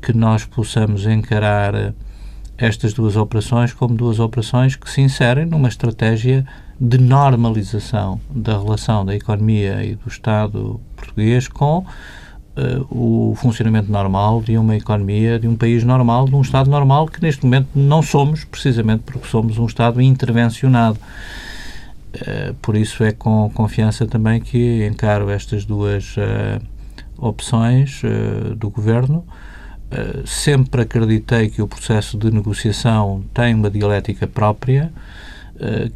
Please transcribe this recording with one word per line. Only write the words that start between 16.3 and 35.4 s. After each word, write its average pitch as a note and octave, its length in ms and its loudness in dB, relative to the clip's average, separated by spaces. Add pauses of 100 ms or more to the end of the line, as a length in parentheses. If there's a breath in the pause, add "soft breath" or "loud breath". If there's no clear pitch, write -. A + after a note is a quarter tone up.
um C#3 60 4
Estado C3+ 280 2
normal, C#3+ 380 4
que - 120 -14
neste D#3 240 0
momento C3+ 300 4
não C#3+ 300 4
somos, D3+ 400 2
precisamente A2 600 0
porque - 240 -10
somos A2 300 0
um A#2 80 2
Estado A#2 340 0
intervencionado. A#2+ 1000 4 (1120 loud breath)
Eh, G2+ 480 -8
por G#2+ 140 -2
isso A2 280 0
é G#2+ 80 4
com A2 420 0
confiança A2 520 0
também A2 340 0
que A#2+ 460 0
encaro G#2 440 0
estas G2+ 360 -4
duas, G2+ 520 -2
eh, G#2 420 -2 (580 loud breath)
opções, B2 840 0
eh, G#2+ 520 -2
do G#2+ 140 -6
governo. B2 560 0 (640 loud breath)
Eh, - 360 -6
sempre C3 560 2
acreditei A2 680 2
que A2 120 -4
o G2+ 60 0
processo - 500 -2
de A2 140 0
negociação G#2 920 0 (100)
tem A#2+ 220 2
uma G#2+ 140 2
dialética G2+ 580 0
própria, C3 640 0 (680 loud breath)